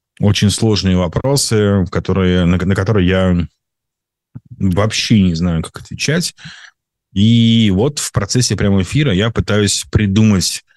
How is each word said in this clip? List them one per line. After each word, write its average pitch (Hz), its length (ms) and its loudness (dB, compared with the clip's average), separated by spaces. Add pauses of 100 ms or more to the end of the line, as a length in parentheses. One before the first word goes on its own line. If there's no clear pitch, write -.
(200)
очень 101 300 2
сложные 92 460 0
вопросы, 101 960 0
которые, 90 540 0
на, 90 140 2
на 90 160 0
которые 95 340 0
я 92 380 0 (1040)
вообще 101 720 0
не 90 120 2
знаю, 82 280 -2
как - 180 -12
отвечать. - 540 -6 (800)
И 113 600 4
вот 131 240 -2
в - 140 -8
процессе 104 440 -2
прямого 98 260 0
эфира 139 300 -2
я 104 180 0
пытаюсь 104 600 -2
придумать 104 720 0 (120)